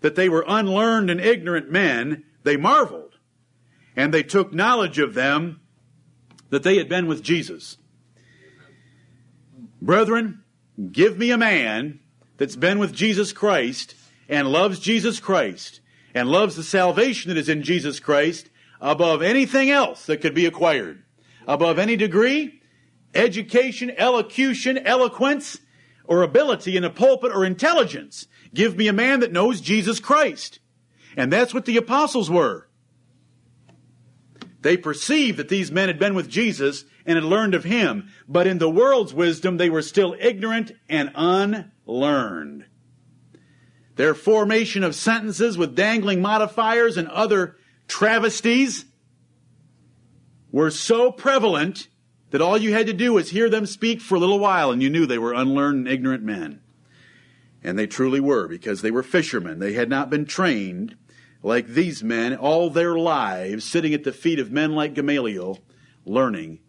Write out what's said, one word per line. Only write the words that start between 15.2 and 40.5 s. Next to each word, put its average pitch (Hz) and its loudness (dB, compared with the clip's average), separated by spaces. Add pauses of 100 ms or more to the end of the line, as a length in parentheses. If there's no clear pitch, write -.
Christ 135 -4 (340)
and 123 0
loves 175 2
the 160 -10
salvation 190 0
that 175 -2
is 147 -4
in 156 0
Jesus 147 -4
Christ 156 0 (300)
above 151 2
anything 262 2
else 277 0
that 156 -2
could 156 -2
be 170 2
acquired, 151 0 (420)
above 151 2
any 220 2
degree, 233 0 (540)
education, 233 0
elocution, 254 0
eloquence, 254 0 (460)
or 170 4
ability 185 2
in 180 0
the 170 -2
pulpit 254 2
or 196 0
intelligence. 185 0 (280)
Give 190 2
me 208 2
a 214 2
man 247 2
that 233 0
knows 196 2
Jesus 196 -2
Christ. 277 0 (580)
And 135 0
that's 240 2
what 254 -4
the 233 0
apostles 233 0
were. 135 0 (1900)
They 170 2
perceived 180 -2
that 143 -8
these 185 -2
men 190 0
had 160 -4
been 202 0
with 170 -4
Jesus 139 -2 (220)
and 165 2
had 160 0
learned 196 2
of 165 0
him, 165 -2 (180)
but 175 2
in 185 0
the 160 2
world's 202 2
wisdom, 170 0
they 175 2
were 160 0
still 175 0
ignorant 226 -2 (160)